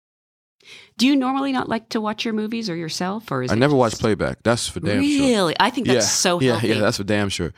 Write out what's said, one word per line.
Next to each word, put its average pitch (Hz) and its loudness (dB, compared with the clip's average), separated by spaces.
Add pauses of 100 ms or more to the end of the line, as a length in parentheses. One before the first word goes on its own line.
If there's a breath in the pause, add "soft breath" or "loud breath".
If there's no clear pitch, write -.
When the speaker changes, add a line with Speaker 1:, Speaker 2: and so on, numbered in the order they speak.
(960 loud breath)
Speaker 1:
Do 233 2
you 285 6
normally 269 0
not 254 -2
like 226 -6
to 233 -4
watch 214 -6
your 226 -2
movies 220 -4
or 165 -6
yourself, 180 -6
or 131 -2
is 127 -2
Speaker 2:
I 98 2
Speaker 1:
it - 2
Speaker 2:
never 143 4
watch 123 4
Speaker 1:
just - -8
Speaker 2:
playback. 85 0
That's 117 0
for - -10
damn 214 0
sure. 285 2
Speaker 1:
Really? 202 2
I 196 4
think 247 -4
that's 117 4
Speaker 2:
Yeah. - -2
Speaker 1:
so - 0
Speaker 2:
Yeah, 131 4
Speaker 1:
healthy. 110 0
Speaker 2:
yeah, 107 2
that's 107 2
for 104 -6
damn 104 0
sure. 90 -4